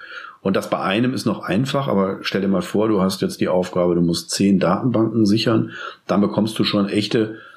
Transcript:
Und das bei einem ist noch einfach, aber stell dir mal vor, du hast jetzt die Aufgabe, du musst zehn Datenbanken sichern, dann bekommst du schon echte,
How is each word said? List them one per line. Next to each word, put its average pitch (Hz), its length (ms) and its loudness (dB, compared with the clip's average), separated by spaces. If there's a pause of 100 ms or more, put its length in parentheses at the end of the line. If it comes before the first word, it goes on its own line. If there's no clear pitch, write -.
(400)
Und 95 160 0
das 101 140 -2
bei 90 100 0
einem 107 320 0
ist 113 140 -6
noch 101 160 -2
einfach, 135 460 0
aber 98 340 0
stell - 180 -2
dir 95 80 0
mal 95 140 2
vor, 104 260 0
du 101 140 2
hast 95 180 0
jetzt 92 220 -2
die 90 60 2
Aufgabe, 87 460 0
du 87 60 2
musst 85 300 0
zehn 98 280 2
Datenbanken 110 680 2
sichern, 113 460 0 (340)
dann 95 160 2
bekommst 101 360 0
du 101 60 0
schon 101 240 2
echte, 107 460 0 (220)